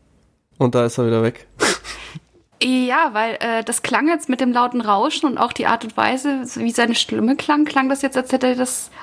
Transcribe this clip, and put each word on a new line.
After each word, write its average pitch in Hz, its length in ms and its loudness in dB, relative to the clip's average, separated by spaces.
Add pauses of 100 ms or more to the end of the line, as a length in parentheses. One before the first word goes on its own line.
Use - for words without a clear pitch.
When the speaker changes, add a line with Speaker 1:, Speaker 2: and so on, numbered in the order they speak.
(580)
Speaker 1:
Und 123 180 2
da 123 100 4
ist - 120 -2
er 123 100 2
wieder 113 160 2
weg. - 240 -2 (1120)
Speaker 2:
Ja, 254 520 2
weil, 220 260 -2
äh, 226 240 -2
das 240 180 -4
klang 254 260 0
jetzt 330 220 0
mit 247 100 -2
dem 254 120 2
lauten 240 300 0
Rauschen 220 480 0
und 240 100 -4
auch 233 140 2
die - 140 -4
Art 226 160 0
und 220 140 -10
Weise, 262 460 0 (120)
wie 233 160 -2
seine 233 240 2
Stimme 220 400 0
klang, 302 300 2
klang 269 240 0
das 269 140 0
jetzt, 269 140 0
als 254 140 -2
hätte 254 160 2
er 254 80 2
das, 254 340 -4 (140)